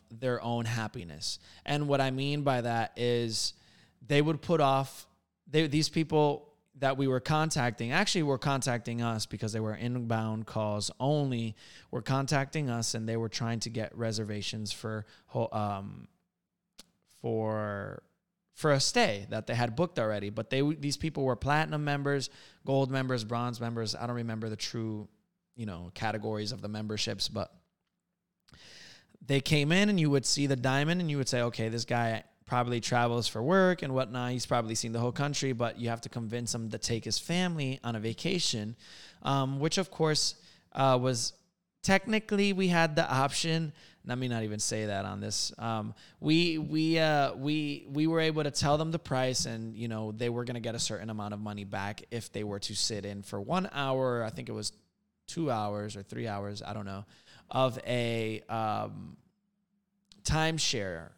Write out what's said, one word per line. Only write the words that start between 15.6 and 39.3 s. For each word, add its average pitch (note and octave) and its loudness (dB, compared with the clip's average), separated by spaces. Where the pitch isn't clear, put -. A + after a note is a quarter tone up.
for, G#2+ -4
for D#3 4
a C3+ 6
stay C3+ 2
that A2 -4
they A#2+ -2
had A#2 2
booked E3 0
already. G#2 0
But A2+ -4
they, C3 2
these C#3+ 0
people D3+ -2
were B2+ 2
platinum D3+ 0
members, C#3+ 0
gold C3+ 4
members, C3 0
bronze A#2+ -2
members. A#2 -2
I - -6
don't A#2+ -2
remember A2+ -4
the G#2+ -4
true, A2 -4
you A#2 -6
know, F2 -8
categories G#2+ -2
of G2+ -8
the G#2 -6
memberships, G#2+ -4
but - -4
they C#3 4
came D3 4
in G3 6
and G3+ 4
you D3+ 6
would C#3 4
see C#3+ 2
the C3+ 4
diamond C#3 2
and E3+ 0
you C#3+ 0
would C3+ 0
say, B2 2
"Okay, A#2 0
this A2+ -2
guy A#2 0
probably A#2+ 2
travels A#2+ 2
for - -4
work F3+ 6
and C#3 -4
whatnot. B2 0
He's B2 -2
probably A2+ 0
seen A2+ -2
the A#2 -2
whole A#2+ 0
country," C#3+ 0
but A#2 -2
you A#2 -2
have A#2 -2
to - -12
convince A#2 -4
him A2+ -4
to A#2 -4
take A2+ -2
his A2 -2
family E3 -2
on A#2 -2
a G#2+ -4
vacation, A#2 -2
um, C3+ 0